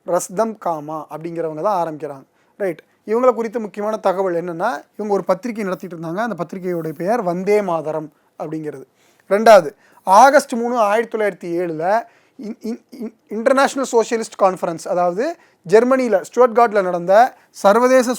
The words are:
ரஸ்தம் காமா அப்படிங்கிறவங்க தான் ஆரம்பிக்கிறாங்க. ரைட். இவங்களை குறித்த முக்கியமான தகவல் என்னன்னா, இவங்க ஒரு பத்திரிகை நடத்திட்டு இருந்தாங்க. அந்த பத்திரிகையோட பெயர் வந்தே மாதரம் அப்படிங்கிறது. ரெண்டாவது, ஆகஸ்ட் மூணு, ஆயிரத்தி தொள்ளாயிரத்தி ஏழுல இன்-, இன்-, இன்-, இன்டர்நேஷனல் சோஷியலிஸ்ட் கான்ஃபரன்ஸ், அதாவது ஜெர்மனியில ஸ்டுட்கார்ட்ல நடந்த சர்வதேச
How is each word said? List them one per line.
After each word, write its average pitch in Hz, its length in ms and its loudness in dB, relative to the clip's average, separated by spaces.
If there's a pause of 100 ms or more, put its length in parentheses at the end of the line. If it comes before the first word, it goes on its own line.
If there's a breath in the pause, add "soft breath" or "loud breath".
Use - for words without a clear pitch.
ரஸ்தம் 190 520 -2
காமா 156 520 -6
அப்படிங்கிறவங்க 160 520 -8
தான் 180 260 -2
ஆரம்பிக்கிறாங்க. 147 340 -12 (340)
ரைட். 185 260 -6 (240)
இவங்களை 233 280 2
குறித்த 226 240 -6
முக்கியமான 214 380 -8
தகவல் 190 380 -2
என்னன்னா, 175 480 -4 (140)
இவங்க 208 180 -4
ஒரு 185 100 0
பத்திரிகை 208 400 -4
நடத்திட்டு 180 320 -8
இருந்தாங்க. 160 200 -8
அந்த 202 280 -6
பத்திரிகையோட 170 480 -8
பெயர் 202 300 -2
வந்தே 190 400 0
மாதரம் 156 500 -4 (260)
அப்படிங்கிறது. 156 460 -10 (440 soft breath)
ரெண்டாவது, 202 460 6 (300 soft breath)
ஆகஸ்ட் 269 480 6
மூணு, 240 260 -4
ஆயிரத்தி 220 400 0
தொள்ளாயிரத்தி 180 420 -4
ஏழுல 175 420 -2 (340 soft breath)
இன்-, 220 240 -14
இன்-, 226 300 -10
இன்-, 247 240 -14 (140)
இன்டர்நேஷனல் 262 640 0
சோஷியலிஸ்ட் 226 460 -2
கான்ஃபரன்ஸ், 185 500 -2
அதாவது 180 480 -2 (320 soft breath)
ஜெர்மனியில 240 640 2
ஸ்டுட்கார்ட்ல 233 500 2
நடந்த 180 540 2 (140)
சர்வதேச 240 680 2